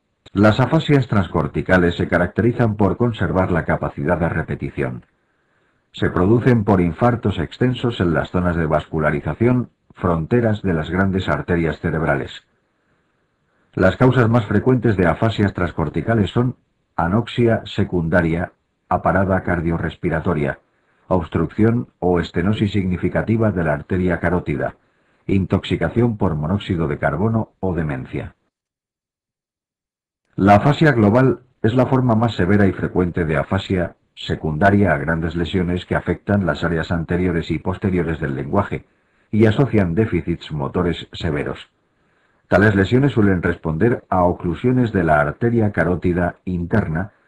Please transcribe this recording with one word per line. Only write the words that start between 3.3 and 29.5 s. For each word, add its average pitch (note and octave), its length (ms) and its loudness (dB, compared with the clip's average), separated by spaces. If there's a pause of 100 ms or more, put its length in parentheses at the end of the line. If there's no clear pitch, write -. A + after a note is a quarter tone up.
la D#2+ 140 0
capacidad D2+ 540 -2
de E2 100 0
repetición. C#2 800 -6 (840)
Se - 180 -2
producen A2+ 540 2
por G2 180 4
infartos G#2+ 560 0
extensos B2 600 -4
en F2 120 2
las D2 180 -2
zonas F2 240 -2
de E2 120 0
vascularización, D#2 1040 0 (240)
fronteras G2+ 680 0
de F#2+ 140 -2
las D2+ 160 -4
grandes F#2+ 400 0
arterias D#2 500 -2
cerebrales. D2+ 640 -4 (1300)
Las F#2 240 2
causas B2+ 320 4
más A2+ 180 2
frecuentes B2+ 500 2
de F2+ 100 2
afasias G2+ 480 0
transcorticales E2+ 760 -2
son B2 260 -2 (400)
anoxia A2+ 680 0
secundaria E2+ 880 -2 (360)
a F2+ 120 0
parada F#2 440 0
cardiorrespiratoria, E2 1120 -2 (480)
obstrucción F#2+ 800 0 (140)
o F2 180 2
estenosis G2 540 -2
significativa G2 800 -2
de F2 100 -2
la D#2 120 0
arteria F2+ 440 -2
carótida, D#2+ 560 -4 (540)
intoxicación G2 880 0
por F#2 180 -2
monóxido E2 540 -2
de C#2+ 100 -4
carbono G2 640 -2
o F#2 120 -4
demencia. D2 600 -6 (2000)